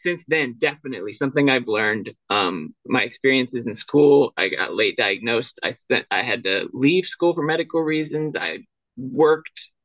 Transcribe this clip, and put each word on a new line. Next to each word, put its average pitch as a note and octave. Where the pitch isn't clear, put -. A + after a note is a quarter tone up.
since F3
then, C#3
definitely B2
something C#3+
I've B2
learned, G#2+
um, F2+
my B2
experiences B2+
in G#2+
school, C#3+
I F#2+
got F2
late G2+
diagnosed. A2+
I -
spent, -
I -
had A#2+
to F#2+
leave D#3
school F3
for D#3
medical E3
reasons. D#3
I D#2+
worked D3+